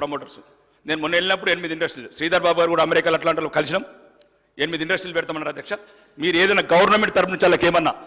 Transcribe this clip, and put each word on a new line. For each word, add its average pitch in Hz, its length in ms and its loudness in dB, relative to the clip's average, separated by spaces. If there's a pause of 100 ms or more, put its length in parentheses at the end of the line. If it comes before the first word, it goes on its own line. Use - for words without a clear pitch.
ప్రమోటర్స్. 143 380 -8 (480)
నేను 156 160 -2
మొన్న 165 160 -2
వెళ్ళినప్పుడు 190 360 0
ఎనిమిది 170 220 -8
ఇండస్ట్రీలు, 131 400 -8
శ్రీధర్ 170 300 0
బాబు 170 120 2
గారు 170 100 4
కూడా 165 180 2
అమెరికాలో 165 320 0
అట్లాంటి 160 300 -2 (100)
కలిసినాం, 160 260 -4 (800)
ఎనిమిది 160 220 -4
ఇండస్ట్రీలు 180 320 -4
పెడతామన్నారు 156 380 -6
అధ్యక్ష. 143 180 -10 (480)
మీరు 170 220 2
ఏదైనా 190 200 2 (100)
గవర్నమెంట్ 202 420 4
తరపు 185 180 2
నుంచి 180 120 0
వాళ్ళకి 175 240 4
ఏమన్నా 165 240 0 (140)